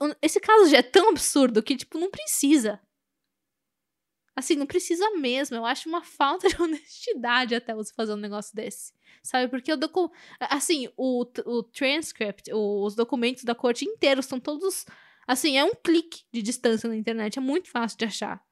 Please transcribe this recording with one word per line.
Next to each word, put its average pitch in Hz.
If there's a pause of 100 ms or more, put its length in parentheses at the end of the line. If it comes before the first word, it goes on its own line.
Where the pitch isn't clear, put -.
o, 294
esse 311
caso 427
já 277
é 247
tão 392
absurdo 254
que, 262
tipo, -
não 359
precisa, 285 (1600)
assim, 269
não 277
precisa 359
mesmo. 262
Eu 226
acho 269
uma 339
falta 302
de 330
<laughs> -
honestidade 254
até 233
você 214
fazer 220
um 208
negócio 208
desse. - (300)
Sabe? 254
Porque 254
o 311
docu-, 320 (260)
a-, 277
assim, 277
o 247
t-, 240
o 233
transcript, 269
o, 208
os 208
documentos 233
da 233
corte 240
inteiros 269
estão 262
todos, 302 (420)
assim, 262
é 277
um 427
clique -
de 233
distância 226
na 220
internet. 220
É 269
muito 285
fácil 233
de 226
achar. 202